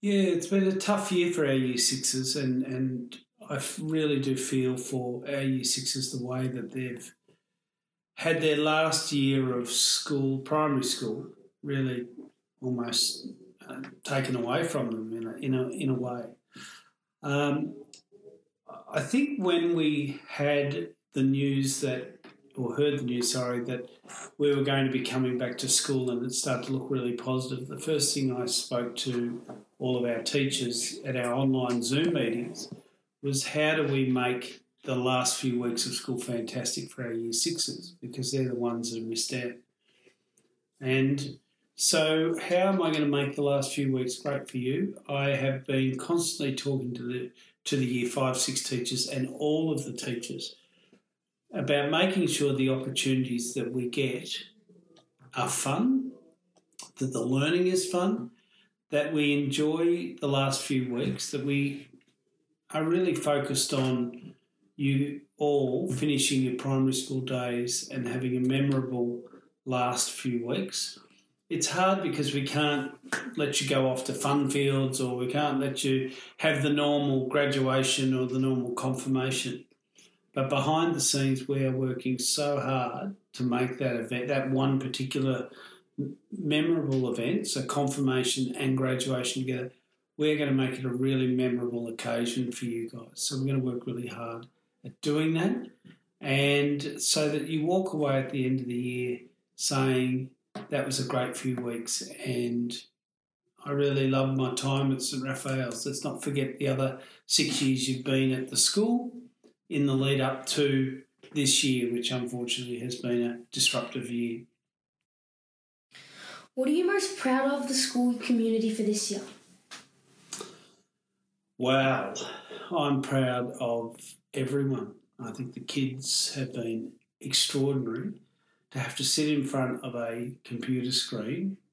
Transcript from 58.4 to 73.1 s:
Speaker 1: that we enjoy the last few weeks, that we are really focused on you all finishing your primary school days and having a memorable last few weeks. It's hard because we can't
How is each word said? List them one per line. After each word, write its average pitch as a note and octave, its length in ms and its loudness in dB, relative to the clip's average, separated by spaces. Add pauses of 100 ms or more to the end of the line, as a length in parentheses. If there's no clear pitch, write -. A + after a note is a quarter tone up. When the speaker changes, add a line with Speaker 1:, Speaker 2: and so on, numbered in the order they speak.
Speaker 1:
that D3 220 2
we D3 200 4
enjoy D#3 880 2
the C#3+ 80 0
last C3+ 340 2
few B2 300 0
weeks, A#2+ 400 -2
that C#3 120 -4
we C#3+ 440 -2 (840)
are D#3 120 0
really F3 300 2
focused C#3 600 0
on B2+ 580 -2 (440)
you C#3+ 440 0 (180)
all C#3+ 540 2
finishing C3+ 500 2
your B2+ 120 0
primary C3+ 380 2
school C3 280 -2
days B2 680 -2
and B2+ 180 -6
having B2+ 300 -2
a B2 40 2
memorable B2+ 800 2 (420)
last B2 480 0
few A#2+ 340 -4
weeks. - 520 -4 (500)
It's E3+ 200 -2
hard F#3+ 340 2
because C#3+ 300 -2
we C#3 140 -2
can't D3 460 0 (440)